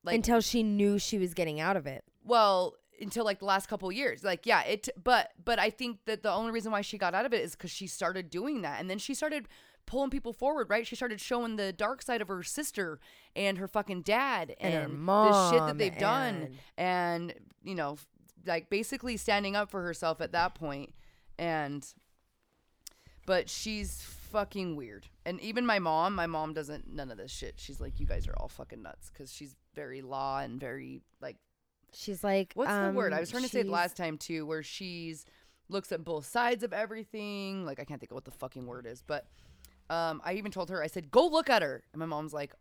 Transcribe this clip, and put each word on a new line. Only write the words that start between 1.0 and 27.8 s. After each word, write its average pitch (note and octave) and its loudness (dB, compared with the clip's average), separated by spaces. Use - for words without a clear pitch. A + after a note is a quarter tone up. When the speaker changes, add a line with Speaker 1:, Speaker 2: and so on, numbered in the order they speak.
Speaker 2:
was F3+ 0
getting D#3 0
out F#3 2
of C#3+ -2
it. C3+ -8
Speaker 1:
Well, G3+ 6
until, A3 -4
like, G3+ 0
the G3 -10
last G3 2
couple F#3+ -4
years. A#3 -2
Like, F#3 -2
yeah, G3+ 6
it, G#3 -2
but, B3 4
but A3+ 2
I G3+ 4
think A#3+ -6
that A3 -4
the G#3+ 2
only A3+ 0
reason A3 -2
why G3+ 2
she G#3 -6
got F#3 2
out A3 2
of A#3+ 2
it G#3 2
is D#3+ -4
'cause - -10
she - -8
started F3+ -2
doing A#3 -2
that. C#3+ -4
And F#3 -6
then G3 -2
she C#4 -6
started D4+ -4
pulling C4+ -2
people C4 -4
forward, C4+ 0
right? A3+ 2
She A#3 -8
started A#3 -4
showing A#3 -2
the G3 -2
dark A3+ -2
side A#3 -2
of F3+ -6
her F#3 -4
sister F#3 -4
and G3 0
her F#3+ -4
fucking G3 -2
dad A3 0
Speaker 2:
And F3+ 0
her D#3 2
Speaker 1:
and C#3+ -4
the G3+ 8
shit E3 8
that D#3 2
Speaker 2:
mom D3 0
Speaker 1:
they've - 2
done. A#3 2
Speaker 2:
and F3 2
Speaker 1:
And, - -10
you F#3+ -6
know, D3 -2
f-, D3 -12
like, E3+ -2
basically A3+ -2
standing G3+ 2
up G#3 0
for F#3+ -4
herself E3 -2
at D3+ -4
that F3 2
point. C#3+ -8
And, D3+ -2
but F3+ 2
she's - -6
fucking G3 -4
weird. A2 -12
And F3+ -4
even A3+ -2
my G#3+ 4
mom, E3+ 2
my F3 0
mom D#3 -2
doesn't, D3 -8
none C3+ -8
of G#2+ -12
this A2+ -12
shit. - -10
She's - -12